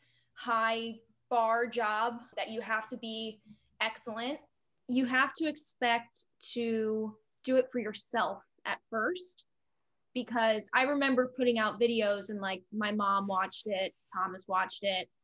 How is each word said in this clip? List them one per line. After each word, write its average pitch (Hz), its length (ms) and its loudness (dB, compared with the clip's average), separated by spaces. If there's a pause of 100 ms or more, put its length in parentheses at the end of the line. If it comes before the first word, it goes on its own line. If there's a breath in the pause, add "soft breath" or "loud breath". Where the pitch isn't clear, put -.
(340)
high 226 640 0 (340)
bar 233 380 4
job 226 520 0 (180)
that 202 120 -2
you 226 120 -6
have 220 280 -2
to 247 80 -8
be 220 420 -8 (420 soft breath)
excellent. 233 580 -4 (480)
You 254 180 2
have 262 300 2
to 320 120 -2
expect - 800 -2 (280)
to 220 640 -2 (280)
do 254 140 2
it 254 140 6
for 247 80 -2
yourself 208 640 -2 (240)
at - 120 -2 (140)
first, 320 520 -4 (680)
because 220 640 2
I 254 80 6
remember 269 520 2
putting 240 220 2
out 214 220 0
videos 214 500 2
and, 208 100 -6
like, 190 220 -4 (100)
my 208 200 -2
mom 196 360 2
watched 190 380 -2
it, 190 260 -2 (220)
Thomas 185 340 -4
watched 185 360 -2
it, 185 260 0 (140)